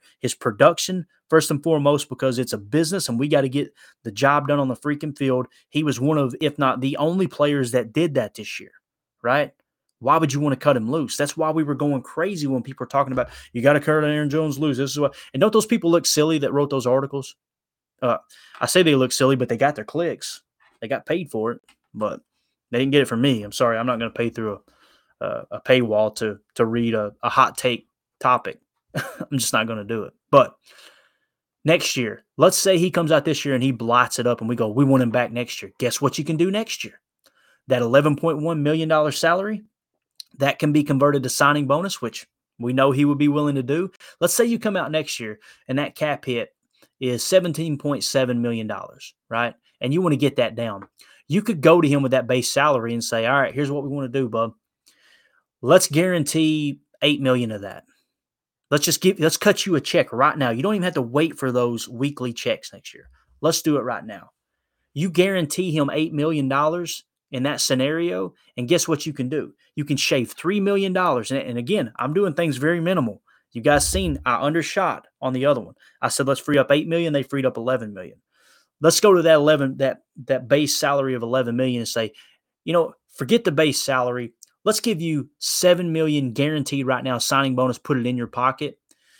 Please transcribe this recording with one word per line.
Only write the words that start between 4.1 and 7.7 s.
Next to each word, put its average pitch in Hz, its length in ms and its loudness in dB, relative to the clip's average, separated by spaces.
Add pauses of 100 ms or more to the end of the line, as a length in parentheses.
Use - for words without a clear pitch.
job 139 360 2
done 143 120 0
on 135 100 0
the 120 60 -4
freaking 147 400 -6
field. 127 300 -2 (240)
He 151 140 -2
was 139 160 -2
one 151 180 0
of, 131 240 0
if 143 160 -2
not 131 240 0
the 135 160 -2
only 175 300 0
players 143 460 0